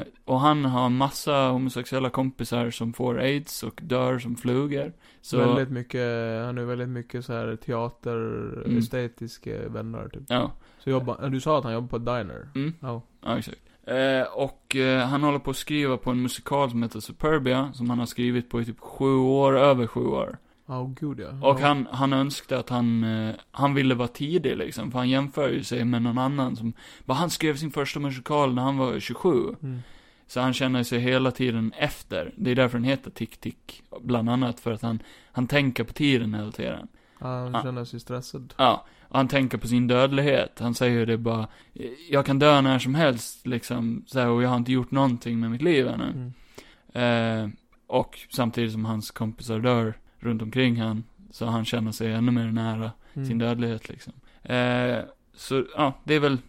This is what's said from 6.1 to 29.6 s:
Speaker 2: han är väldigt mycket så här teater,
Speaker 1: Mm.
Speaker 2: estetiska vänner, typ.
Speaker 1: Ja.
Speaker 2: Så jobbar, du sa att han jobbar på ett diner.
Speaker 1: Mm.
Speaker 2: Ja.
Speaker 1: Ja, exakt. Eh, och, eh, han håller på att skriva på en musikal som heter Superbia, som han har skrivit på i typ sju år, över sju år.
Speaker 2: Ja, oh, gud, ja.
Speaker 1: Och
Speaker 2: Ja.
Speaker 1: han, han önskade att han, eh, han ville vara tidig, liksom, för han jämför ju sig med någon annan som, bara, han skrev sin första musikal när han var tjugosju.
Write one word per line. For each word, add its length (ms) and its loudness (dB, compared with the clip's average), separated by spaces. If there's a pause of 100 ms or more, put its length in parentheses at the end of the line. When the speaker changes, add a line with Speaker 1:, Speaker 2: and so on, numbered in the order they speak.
Speaker 2:
han 120 -6
är 80 -4
väldigt 240 -4
mycket 360 -8
så 80 -8
här 220 -4
teater, 600 -6 (480)
Speaker 1:
Mm. 120 2
Speaker 2:
estetiska 920 -4
vänner, 400 -8
typ. 180 -14
Speaker 1:
Ja. 240 0 (280)
Speaker 2:
Så 100 -6
jobbar, 400 -2
du 120 -2
sa 160 2
att 60 0
han 100 -4
jobbar 140 -4
på 100 -6
ett 80 -6
diner. 500 -6
Speaker 1:
Mm. 240 -4
Speaker 2:
Ja. 220 -10 (220)
Speaker 1:
Ja, 140 -2
exakt. 240 -10 (220)
Eh, 400 2 (100)
och, 420 -4
eh, 320 4
han 160 0
håller 160 2
på 120 -8
att 60 -6
skriva 400 0
på 140 -4
en 100 0
musikal 480 0
som 140 0
heter 160 -6
Superbia, 760 0
som 160 -4
han 100 0
har 60 -2
skrivit 440 -2
på 120 -2
i 40 -2
typ 140 -10
sju 360 2
år, 420 6
över 300 6
sju 180 -4
år. 320 -2 (280)
Speaker 2:
Ja, 160 -6
oh, 120 -8
gud, 260 -8
ja. 300 -2
Speaker 1:
Och 120 6
Speaker 2:
Ja. 60 6
Speaker 1:
han, 240 4
han 220 2
önskade 460 0
att 100 -6
han, 340 2
eh, 320 0 (160)
han 220 2
ville 220 4
vara 120 -2
tidig, 500 -2
liksom, 340 -6
för 80 -2
han 100 2
jämför 400 0
ju 140 -2
sig 220 -2
med 160 2
någon 160 0
annan 380 0
som, 180 -4 (320)
bara, 80 -2
han 160 0
skrev 260 -2
sin 160 -6
första 280 -4
musikal 540 0
när 80 0
han 160 0
var 220 0
tjugosju. 640 0